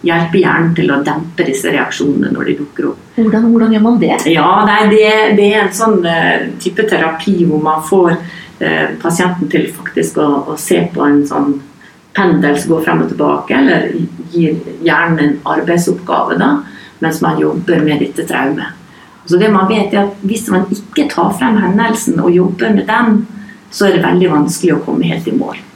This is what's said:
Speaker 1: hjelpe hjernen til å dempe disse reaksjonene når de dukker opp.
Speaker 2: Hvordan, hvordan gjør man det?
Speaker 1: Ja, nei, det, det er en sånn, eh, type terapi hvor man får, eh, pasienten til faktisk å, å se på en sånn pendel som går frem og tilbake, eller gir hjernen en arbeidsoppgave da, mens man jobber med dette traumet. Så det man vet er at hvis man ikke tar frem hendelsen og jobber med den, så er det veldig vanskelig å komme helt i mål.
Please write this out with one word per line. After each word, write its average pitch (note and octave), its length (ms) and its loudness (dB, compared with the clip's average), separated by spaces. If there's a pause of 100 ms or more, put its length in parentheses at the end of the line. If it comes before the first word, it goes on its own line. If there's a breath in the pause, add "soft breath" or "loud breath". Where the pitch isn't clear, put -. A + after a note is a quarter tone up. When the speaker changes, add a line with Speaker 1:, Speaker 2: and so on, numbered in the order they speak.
Speaker 1:
hjelpe E3+ 380 0
hjernen E3 340 2
til D#3 160 0
å C#3 160 0
dempe E3 400 -4
disse C3+ 240 -2
reaksjonene - 640 -2
når - 160 -4
de D3 140 0
dukker - 260 -6
opp. - 160 -10 (160)
Speaker 2:
Hvordan, A3 320 2
hvordan A3 240 4
gjør G#3 80 4
man A#3 160 4
det? D#3+ 160 2 (160)
Speaker 1:
Ja, E3 160 2 (180)
nei, G#3 140 2 (100)
det, G#3+ 140 6 (340)
det G3+ 140 4
er G#3+ 140 2
en F#3 100 -6
sånn, G#3+ 320 2
eh, E3 400 -2 (100)
type - 300 -2
terapi E3 560 0
hvor D3+ 180 0
man D#3 240 0
får, F3 300 4 (480 loud breath)
eh, D#3 380 -2
pasienten F3 500 -2
til D#3 240 0
faktisk - 480 -4
å, D3 40 0 (220)
å D3+ 80 -8
se F3 220 0 (100)
på C#3+ 140 -2
en C#3+ 240 4
sånn C#3+ 240 -2 (640 loud breath)
pendel D3+ 420 2
som E3 160 0
går D#3+ 140 -2
frem E3 160 0
og - 80 -4
tilbake, - 480 -2
eller - 300 2 (420)
gir E3 240 0 (260)
hjernen E3 400 0
en C#3+ 160 0 (140)
arbeidsoppgave - 880 -2
da, C#4 140 2 (500 loud breath)
mens D#3+ 180 -2
man D#3+ 160 0
jobber D#3 460 0
med D3 180 0
dette - 240 -4
traumet. C3+ 500 -4 (520 loud breath)
Så F3 100 4
det G#3+ 140 4
man F#3 180 2
vet G3+ 240 0
er G3+ 140 2
at - 180 -10
hvis A3 240 -4
man F#3+ 140 2 (100)
ikke - 380 -4
tar - 260 0
frem A3+ 220 2
hendelsen G3 580 0
og E3+ 160 2
jobber F#3+ 400 2
med G3 140 0
den, A3 320 2 (500 loud breath)
så - 160 0
er F3+ 80 4
det E3+ 80 2
veldig F3 300 2
vanskelig D3+ 420 0
å - 80 -2
komme - 240 -2
helt - 240 -4
i - 60 -4
mål. - 240 -6 (160)